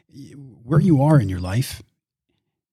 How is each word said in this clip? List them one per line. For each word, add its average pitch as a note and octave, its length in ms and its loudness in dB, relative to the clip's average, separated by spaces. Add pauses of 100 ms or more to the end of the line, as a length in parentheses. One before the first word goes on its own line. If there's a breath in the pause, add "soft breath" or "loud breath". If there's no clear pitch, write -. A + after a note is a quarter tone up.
(120)
y-, - 220 -20 (300)
where D3+ 160 0
you E3 200 2
are D3 200 4
in G2+ 80 -2
your F#2 100 -8
life F#2 420 -6 (920)